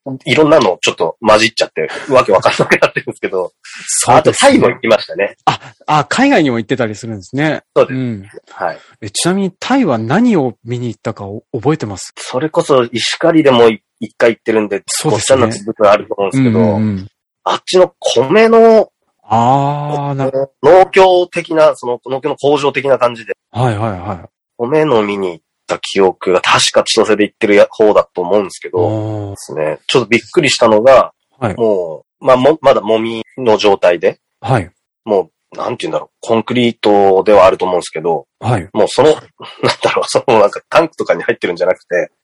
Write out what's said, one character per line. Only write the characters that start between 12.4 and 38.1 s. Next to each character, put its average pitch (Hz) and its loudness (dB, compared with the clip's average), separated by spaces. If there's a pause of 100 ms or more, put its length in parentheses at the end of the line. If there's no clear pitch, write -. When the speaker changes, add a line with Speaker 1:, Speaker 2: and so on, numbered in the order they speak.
Speaker 2:
れ 156 -2
こ 170 0
そ 131 2
石 - -6
狩 165 2
で 139 4
も 117 6
い-、 110 0 (180)
一 - -12
回 120 2
行 - -14
っ - -20
て 113 -2
る 110 0
ん 104 -4
で、 98 -6
Speaker 1:
そ - -6
う - 0
で - 0
す 135 2
ね。 127 0
Speaker 2:
ご 117 2
っ - -
ち - -
ゃ - -
に - -4
な - -
っ 113 -4
て 104 -10
る 101 -16
部 110 -6
分 104 4
あ 104 6
る 101 -12
と - -6
思 101 -2
う - -6
ん - -6
で 135 -2
す 131 2
け 120 2
ど、 113 0
Speaker 1:
う 113 2
ん 110 4
う - 0
ん 101 0
う 107 -2 (140)
ん。 95 -8 (360)
Speaker 2:
あ - -2
っ - -16
ち 185 0
の - 2
米 175 2
の、 226 4 (340)
Speaker 1:
あ 143 -2
ー、 - -6
な 135 -4 (320)
Speaker 2:
農 180 4
協 185 2
的 170 -8
な、 156 2
そ 123 -16
の 120 -6
農 131 -8
協 151 -6
の 139 -4
工 143 0
場 143 -2
的 139 -4
な 123 2
感 120 -2
じ 113 -16
で、 101 -10 (160)
Speaker 1:
は 117 -2
い 104 -4
は 113 -4
い - -4
は 92 -10 (120)
い。 - -20 (300)
Speaker 2:
米 147 0
の 120 2
見 101 -4
に 95 -4
行 82 -12
っ - -20 (220)
た 87 -4
記 - -4
憶 92 0
が 90 2
確 - 0
か 110 2
千 - 0
歳 104 0
で 104 0
行 98 -4
っ - -20
て 110 -4
る 101 2
や-、 104 6
方 104 2
だ 90 4
と - -10
思 90 -2
う - 2
ん 98 -4
で 87 -12
す - -18
け - -16
ど、 90 -4
Speaker 1:
お 107 -4
ー。 - -12
Speaker 2:
で 98 -14
す - -16
ね。 78 -6
ち - 0
ょ 127 4
っ - 0
と 104 -8
び 113 2
っ - -2 (100)
く 175 0
り 120 -2
し - -4
た 117 4
の 107 4
が、 120 4 (240)
Speaker 1:
は 117 -4
い。 - -8
Speaker 2:
も 92 -4 (160)
う、 - -14
ま 127 4
あ、 - 6
も-、 135 2
ま 135 4
だ 107 0
も 110 0
み 113 -6 (160)
の 113 2
状 98 2
態 90 0
で、 92 -2 (200)
Speaker 1:
は 110 -2
い。 85 -10 (340)
Speaker 2:
も 98 -2 (220)
う、 - -20
な - -8
ん 120 -6
て 180 -8
言 160 -8
う - -6
ん - -4
だ - -4
ろ - -8
う、 - -20 (100)
コ 117 -2
ン 113 0
ク - -8
リ 120 0
ー - -20
ト 98 2
で 104 4
は 95 8
あ 95 6
る 92 -2
と 92 -4
思 92 -2
う - 0
ん - -2
で 80 -4
す - -14
け 80 -10
ど、 80 -4 (140)